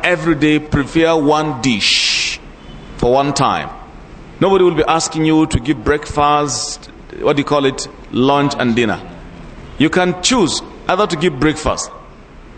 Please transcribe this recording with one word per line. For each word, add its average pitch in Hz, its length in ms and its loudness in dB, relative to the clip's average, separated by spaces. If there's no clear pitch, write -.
every 165 320 2
day 151 240 2
prepare 156 580 0
one 151 440 0
dish - 800 0
for 120 140 2
one 139 220 2
time. 95 360 0
Nobody 185 240 4
will 175 120 4
be 156 80 2
asking 160 420 0
you 156 220 4
to - 120 0
give 123 240 -2
breakfast, 147 1000 -2
what 143 160 2
do 143 60 2
you - 20 2
call 143 220 2
it, 135 220 -2
lunch 139 460 2
and 120 180 0
dinner. 107 260 0
You 151 100 4
can 180 320 0
choose 220 400 2
either 190 200 2
to 170 100 -4
give 147 220 0
breakfast. 139 500 -2